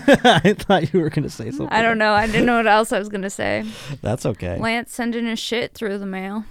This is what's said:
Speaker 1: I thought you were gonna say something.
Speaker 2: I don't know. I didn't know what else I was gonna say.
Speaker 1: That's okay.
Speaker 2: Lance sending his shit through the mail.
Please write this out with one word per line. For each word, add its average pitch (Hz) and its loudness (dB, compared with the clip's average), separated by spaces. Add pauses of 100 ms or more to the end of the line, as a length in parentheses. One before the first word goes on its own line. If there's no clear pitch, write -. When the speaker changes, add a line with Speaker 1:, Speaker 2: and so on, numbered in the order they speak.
(240)
Speaker 1:
I 208 6
thought 180 0
you 190 4
were 156 0
gonna 147 -4
say - -10
something. 302 -6
Speaker 2:
I 214 2
don't 226 2
know. 214 2
I 214 2
didn't 214 2
know 240 4
what 226 2
else 214 4
I 208 0
was 208 -6
gonna 202 -6
say. 107 -2 (360)
Speaker 1:
That's 104 -4
okay. 92 -4
Speaker 2:
Lance 226 -4
sending 233 -4
his 226 -4
shit - -4
through 208 -6
the 196 -8
mail. 196 -8